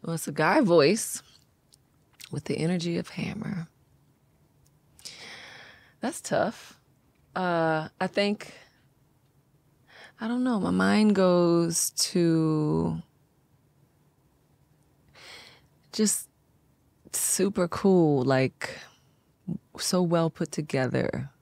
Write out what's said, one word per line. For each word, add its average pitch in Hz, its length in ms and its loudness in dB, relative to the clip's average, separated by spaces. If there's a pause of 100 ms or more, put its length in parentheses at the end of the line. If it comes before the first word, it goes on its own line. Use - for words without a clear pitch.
Well, 165 120 -8
it's - 140 -8
a 156 40 -8
guy 160 280 2
voice 175 600 4 (1080)
with 143 140 -10
the - 140 -6
energy 170 400 -2
of 180 120 -8
Hammer. 185 580 -10 (2250)
That's 269 200 -6
tough. - 580 -4 (580)
Uh, 165 520 -2 (120)
I 185 80 -2
think, 202 440 -2 (1700)
I 220 80 -8
don't 247 140 -2
know, 254 160 0
my 175 120 -2
mind 202 440 4
goes 175 760 4
to 160 1080 0 (3000)
just - 360 -2 (840)
super 190 560 -2
cool, 165 560 4
like, 131 540 -2 (1000)
so 180 240 0
well 165 280 2
put - 200 -8
together. 131 800 -4 (120)